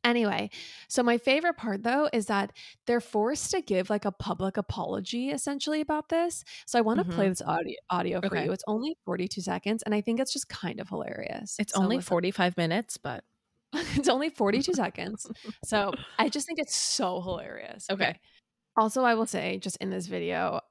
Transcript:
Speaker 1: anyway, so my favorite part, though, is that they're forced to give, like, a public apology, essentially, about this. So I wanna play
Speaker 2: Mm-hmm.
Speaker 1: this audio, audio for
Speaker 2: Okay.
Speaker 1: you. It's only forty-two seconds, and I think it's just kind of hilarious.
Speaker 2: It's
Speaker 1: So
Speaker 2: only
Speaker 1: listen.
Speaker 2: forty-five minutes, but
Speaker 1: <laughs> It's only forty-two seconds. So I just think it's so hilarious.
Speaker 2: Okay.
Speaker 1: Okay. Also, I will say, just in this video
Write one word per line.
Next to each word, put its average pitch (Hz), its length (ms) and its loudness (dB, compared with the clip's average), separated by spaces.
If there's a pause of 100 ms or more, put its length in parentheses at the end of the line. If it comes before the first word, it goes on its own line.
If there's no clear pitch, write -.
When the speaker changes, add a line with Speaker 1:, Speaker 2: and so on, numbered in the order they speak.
Speaker 1:
anyway, 208 480 2 (380)
so - 140 2
my 240 160 6
favorite 320 380 2
part, 208 260 -4
though, 262 300 2
is 220 140 2
that 202 260 0 (340)
they're 240 140 4
forced 233 520 0
to 381 100 2
give, 185 280 0
like, 208 140 2
a 202 80 0
public - 440 -2
apology, 214 760 -4
essentially, 285 500 -2
about 302 300 -2
this. 339 340 0 (220)
So - 120 2
I 240 40 6
wanna 220 220 4
play 175 200 2
Speaker 2:
Mm-hmm. 190 60 6
Speaker 1:
this 180 120 -4
audio, 165 340 -2 (140)
audio 180 300 0
for 190 60 0
Speaker 2:
Okay. 190 180 0
Speaker 1:
you. 175 80 0
It's 190 140 -6
only 233 380 -2
forty-two 185 360 -2
seconds, 185 420 -2
and 214 120 0
I 208 60 2
think 233 200 0
it's 262 120 0
just - 160 -6
kind - 320 -6
of - 80 -8
hilarious. - 680 -6
Speaker 2:
It's 208 160 -2
Speaker 1:
So 196 60 4
Speaker 2:
only 196 160 4
Speaker 1:
listen. - 120 -4
Speaker 2:
forty-five 180 480 2
minutes, 170 420 0
but - 260 -8 (480)
Speaker 1:
<laughs> 320 240 -2
It's 277 120 4
only 277 220 2
forty-two 254 440 2
seconds. 208 520 -4 (380)
So 202 280 0 (260)
I 220 100 4
just 277 180 -2
think 330 140 -4
it's - 160 -2
so 185 440 0
hilarious. - 680 -8
Speaker 2:
Okay. 190 200 2
Speaker 1:
Okay. - 100 -14 (560)
Also, 220 280 4
I 233 100 6
will 226 120 2
say, 190 320 -2
just 185 200 -6
in 190 120 -4
this 185 160 -4
video 175 540 -2 (100)